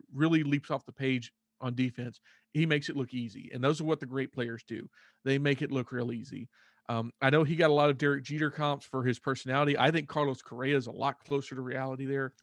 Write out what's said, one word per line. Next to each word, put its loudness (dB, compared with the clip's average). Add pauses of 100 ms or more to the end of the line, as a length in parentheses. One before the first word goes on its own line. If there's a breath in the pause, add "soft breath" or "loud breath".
(120)
really 4
leaps 0
off -4
the -18
page -2 (300)
on -4
defense. -6 (320 soft breath)
He 2
makes 0
it -4
look -4
easy. -8
And -2
those 4
are -4
what 0
the -10
great -4
players -6
do. -10 (340 soft breath)
They 2
make 0
it -4
look -2
real -4
easy. -12 (380 soft breath)
Um, -4 (100)
I 6
know 6
he 0
got 6
a 6
lot 6
of 2
Derek 0
Jeter -2
comps -2
for -4
his 0
personality. 0
I 6
think 0
Carlos -2
Correa -2
is -2
a -10
lot -4
closer -4
to -10
reality -6
there. -4